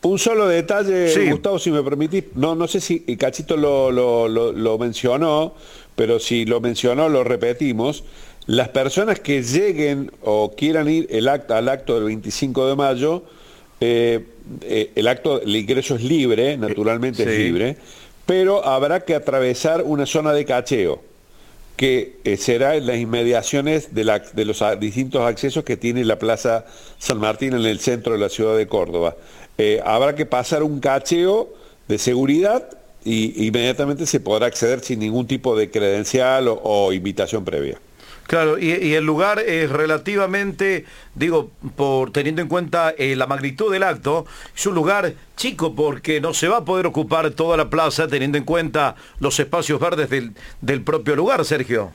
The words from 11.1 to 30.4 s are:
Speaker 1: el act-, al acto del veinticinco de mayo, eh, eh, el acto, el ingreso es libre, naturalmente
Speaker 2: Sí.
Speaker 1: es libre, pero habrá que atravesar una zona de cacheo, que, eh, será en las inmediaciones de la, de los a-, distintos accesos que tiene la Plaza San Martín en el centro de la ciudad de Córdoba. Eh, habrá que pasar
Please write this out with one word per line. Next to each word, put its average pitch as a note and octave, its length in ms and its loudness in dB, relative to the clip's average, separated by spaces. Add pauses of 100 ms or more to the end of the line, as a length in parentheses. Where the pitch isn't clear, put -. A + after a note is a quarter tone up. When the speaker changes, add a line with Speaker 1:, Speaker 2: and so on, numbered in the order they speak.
Speaker 1:
el A2 160 0
act-, C3+ 240 0
al A2+ 180 2
acto C3+ 240 -2
del A2 120 0
veinticinco A2 600 -2
de C3+ 80 0
mayo, C#3 480 0 (580)
eh, A#2 440 2 (380)
eh, G#2+ 320 -2
el G#2+ 120 2
acto, B2+ 360 0
el G#2 120 0
ingreso B2+ 380 0
es A#2 100 -4
libre, C3 540 2
naturalmente A2+ 680 -2
Speaker 2:
Sí. G#2+ 60 0
Speaker 1:
es A2 80 2
libre, G#2+ 400 0 (480)
pero F#3+ 400 2
habrá C#3+ 360 2
que F3 120 -2
atravesar D3 720 2
una C#3+ 220 0
zona D3+ 260 2
de D3 120 2
cacheo, A#2+ 580 0 (760)
que, B2+ 480 0
eh, G#2 100 2
será B2+ 400 2
en C#3+ 120 -2
las B2 100 0
inmediaciones A#2+ 1000 0
de A2 80 0
la, G#2+ 160 2
de - 240 -4
los G#2 180 -2
a-, G#2+ 140 2
distintos A#2 460 -2
accesos B2 420 -2
que A#2+ 140 -4
tiene A#2+ 260 -2
la A2 160 2
Plaza A2+ 460 0 (320)
San A#2+ 220 -2
Martín A2 340 -2
en A#2+ 120 0
el G#2+ 140 0
centro A#2+ 320 0
de A2 80 0
la G2+ 80 2
ciudad A2 300 2
de G#2+ 100 0
Córdoba. E2+ 480 0 (420)
Eh, G#2+ 280 2
habrá C3 280 2
que D3+ 120 -2
pasar B2+ 380 -2